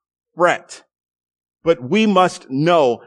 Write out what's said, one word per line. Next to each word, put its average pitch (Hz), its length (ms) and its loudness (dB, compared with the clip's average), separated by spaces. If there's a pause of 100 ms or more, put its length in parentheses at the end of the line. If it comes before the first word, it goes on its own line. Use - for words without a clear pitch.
(360)
fret. 160 480 -2 (800)
But 160 200 -2
we 202 240 0
must 185 420 -2
know 139 580 0